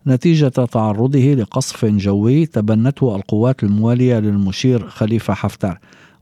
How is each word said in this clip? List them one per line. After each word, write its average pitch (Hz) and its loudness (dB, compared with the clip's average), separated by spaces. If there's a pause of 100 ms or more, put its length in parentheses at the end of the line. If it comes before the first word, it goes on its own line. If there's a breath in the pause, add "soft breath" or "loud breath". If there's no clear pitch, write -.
نتيجة 147 2
تعرضه 123 0
لقصف - -4
جوي 104 2
تبنته 110 0
القوات 107 -2
الموالية 117 2
للمشير 104 0
خليفة 110 -2
حفتر. 98 -6 (440 soft breath)